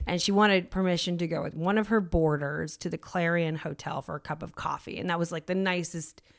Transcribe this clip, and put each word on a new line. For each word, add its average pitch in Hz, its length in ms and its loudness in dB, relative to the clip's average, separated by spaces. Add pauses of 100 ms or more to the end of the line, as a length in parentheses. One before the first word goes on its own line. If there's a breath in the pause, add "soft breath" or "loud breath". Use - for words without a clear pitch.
And 175 160 0
she - 80 2
wanted 196 400 6
permission 180 480 0
to 170 80 0
go 156 160 -2
with 160 140 -8
one 180 200 0
of 208 120 2
her 220 120 4
boarders 156 760 0
to - 120 -8
the 165 100 -4
Clarion 170 580 0
Hotel 151 440 -8
for 156 140 -10
a 147 60 -10
cup 156 240 -8
of - 100 -14
coffee. - 460 -6
And 185 100 -2
that 170 80 0
was, 170 140 -2
like, 160 140 -6
the 180 100 0
nicest 180 680 -2 (160)